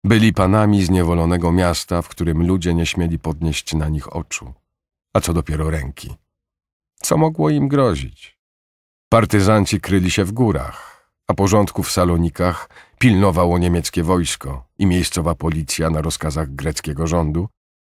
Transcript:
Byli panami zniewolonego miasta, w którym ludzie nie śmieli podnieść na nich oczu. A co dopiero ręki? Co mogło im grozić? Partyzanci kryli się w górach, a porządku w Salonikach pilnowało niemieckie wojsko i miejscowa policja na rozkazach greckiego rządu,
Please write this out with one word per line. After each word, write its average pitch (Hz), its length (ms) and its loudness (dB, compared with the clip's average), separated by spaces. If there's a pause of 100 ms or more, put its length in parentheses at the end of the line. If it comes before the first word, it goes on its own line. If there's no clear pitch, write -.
Byli 107 280 6
panami 101 520 2
zniewolonego 85 680 2
miasta, 87 500 0
w - 60 -10
którym 82 380 -2
ludzie 87 280 0
nie 85 120 0
śmieli 82 320 -2
podnieść 80 560 -6
na 78 140 -2
nich 76 280 -6
oczu. 65 380 -10 (600)
A - 60 4
co 85 120 -4
dopiero 78 380 -2
ręki? 69 460 -8 (800)
Co - 220 -4
mogło 156 340 0
im 143 180 0
grozić? 104 720 -2 (680)
Partyzanci 104 720 2
kryli 90 300 0
się 98 140 0
w 95 80 -4
górach, 101 800 -4 (160)
a - 80 0
porządku 98 480 2
w - 100 -6
Salonikach 87 760 0 (300)
pilnowało 92 600 4
niemieckie 87 440 0
wojsko 78 640 -2 (120)
i 101 80 2
miejscowa 85 480 0
policja 80 560 -4
na 78 100 0
rozkazach 76 540 -6
greckiego 76 520 -6
rządu, 82 420 -2 (320)